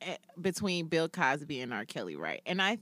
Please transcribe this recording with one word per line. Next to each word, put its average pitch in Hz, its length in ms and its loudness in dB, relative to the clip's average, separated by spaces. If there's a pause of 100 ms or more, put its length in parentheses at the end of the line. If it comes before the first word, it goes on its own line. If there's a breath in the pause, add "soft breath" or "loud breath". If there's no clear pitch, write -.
eh, 175 140 -6 (240)
between 180 460 0
Bill 165 220 2
Cosby 147 520 2
and 120 140 -4
R. 104 100 -2
Kelly, 92 300 -6
right? 76 320 -4
And 185 160 2
I 202 200 4